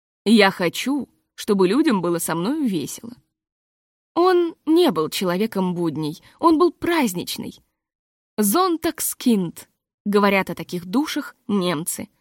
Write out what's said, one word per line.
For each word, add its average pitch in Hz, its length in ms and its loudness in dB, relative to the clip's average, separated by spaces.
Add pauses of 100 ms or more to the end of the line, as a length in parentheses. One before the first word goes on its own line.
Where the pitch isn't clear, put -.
(240)
«Я 202 280 6
хочу, 233 580 -4 (240)
чтобы 190 340 2
людям 247 340 2
было 170 180 -2
со 165 160 -4
мною 240 280 -2
весело». 196 500 -6 (1000)
Он 349 420 2 (120)
не 320 240 4
был 156 180 -2
человеком 185 640 -2
будней, 156 480 -4 (160)
он 320 220 4
был 349 120 4
праздничный. 269 880 -4 (800)
«Зонтагскинд», 233 1300 0 (380)
говорят 202 460 2
о 165 40 -10
таких 175 300 -10
душах 269 500 -6 (120)
немцы, 175 600 -4 (140)